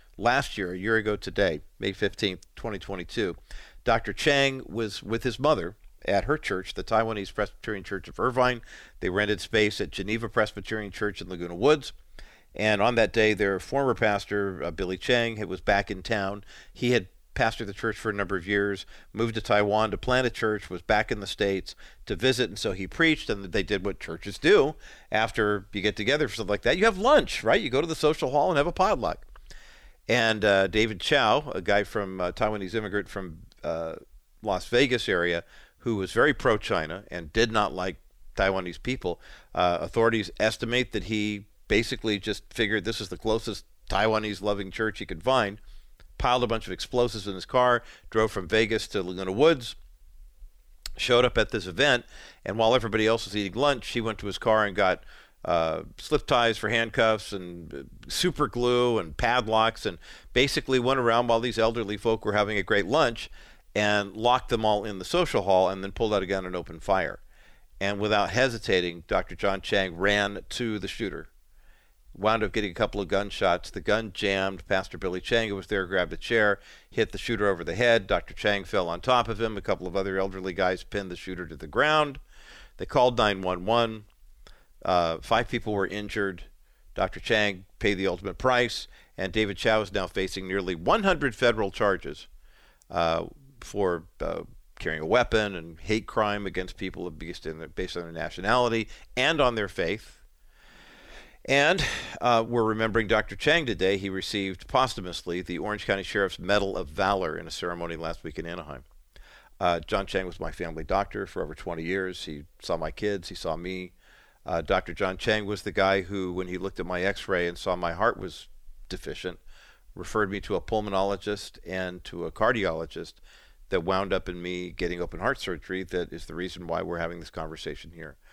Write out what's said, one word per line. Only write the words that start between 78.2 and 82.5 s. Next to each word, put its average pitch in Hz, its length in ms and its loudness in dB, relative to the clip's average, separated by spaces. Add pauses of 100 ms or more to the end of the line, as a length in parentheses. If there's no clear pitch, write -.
Chang 101 300 0
fell 90 240 0
on 85 120 -4
top 120 280 2
of 107 120 -6
him. 110 160 -2
A 98 60 -8
couple 90 240 -2
of 87 80 -8
other 95 240 0
elderly 95 340 -2
guys 92 300 0
pinned 98 280 -8
the 90 60 -8
shooter 90 300 -10
to 78 80 -12
the 76 140 -14
ground. 147 500 2 (600)